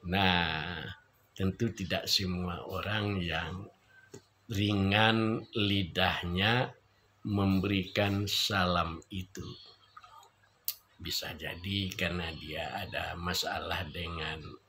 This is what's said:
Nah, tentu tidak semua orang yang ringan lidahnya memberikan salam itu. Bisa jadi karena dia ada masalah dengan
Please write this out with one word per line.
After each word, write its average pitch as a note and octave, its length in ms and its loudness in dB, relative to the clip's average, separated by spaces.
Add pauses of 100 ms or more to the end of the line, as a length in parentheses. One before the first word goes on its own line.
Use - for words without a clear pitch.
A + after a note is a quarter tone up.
(120)
Nah, F2 640 4 (560)
tentu G2 400 0
tidak F#2 320 -4
semua F2+ 640 -2
orang G2+ 560 -2
yang E2 400 -4 (880)
ringan G#2 880 4 (160)
lidahnya G2 1200 2 (480)
memberikan G2+ 1040 2
salam F2 800 0
itu. - 400 -10 (1500)
Bisa D#2+ 320 -6
jadi F2+ 640 -2
karena F2 400 -2
dia D#2 400 -8
ada E2+ 400 -6
masalah E2+ 720 -4
dengan D#2+ 560 -6 (240)